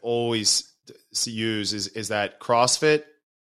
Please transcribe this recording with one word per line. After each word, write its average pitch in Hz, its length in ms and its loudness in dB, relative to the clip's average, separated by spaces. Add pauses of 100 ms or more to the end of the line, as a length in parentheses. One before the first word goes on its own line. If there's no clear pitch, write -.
always 117 680 0 (440)
s-, - 120 -4
use 110 460 -4
is, 101 160 -6
is 101 220 -10
that 104 320 -4
CrossFit 151 640 2 (400)